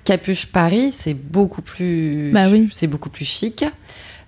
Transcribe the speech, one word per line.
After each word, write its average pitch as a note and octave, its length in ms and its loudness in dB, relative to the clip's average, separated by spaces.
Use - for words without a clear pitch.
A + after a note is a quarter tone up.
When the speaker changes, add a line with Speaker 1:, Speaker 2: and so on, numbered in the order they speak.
Speaker 1:
Capuche F#3+ 420 0
Paris, G3+ 500 2
c'est D3+ 160 -6
beaucoup D#3+ 480 -2
plus, D#3 720 -4
Speaker 2:
Bah G3 160 6
oui. G#3+ 220 6
Speaker 1:
c'est - 160 -2
beaucoup D3+ 220 -6
plus - 160 -10
chic. - 400 -4